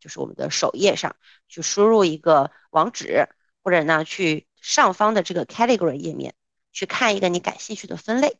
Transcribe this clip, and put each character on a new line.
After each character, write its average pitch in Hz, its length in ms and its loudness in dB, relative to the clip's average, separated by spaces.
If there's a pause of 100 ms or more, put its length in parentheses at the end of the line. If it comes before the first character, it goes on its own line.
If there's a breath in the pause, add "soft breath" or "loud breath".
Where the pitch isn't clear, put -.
就 - 80 -20
是 - 100 -18
我 67 60 -6
们 55 100 -12
的 69 160 -6
首 - 220 -2
页 185 240 0
上 - 180 -6 (340 soft breath)
去 - 140 -18
输 202 220 0
入 220 200 6
一 156 120 0
个 151 340 4 (200 soft breath)
网 165 220 2
址， - 360 -2 (340)
或 185 80 -2
者 170 120 4
呢 156 220 0
去 156 420 -4 (140)
上 214 340 2
方 214 180 2
的 208 100 2
这 175 120 -6
个 160 100 -2
category 196 520 0
页 156 180 -8
面 135 200 -10 (380)
去 - 140 -8
看 214 300 0
一 196 40 -4
个 190 80 2
你 175 120 -2
感 - 180 -6
兴 - 160 -12
趣 196 120 -16
的 175 100 -10
分 226 240 -2
类。 294 200 0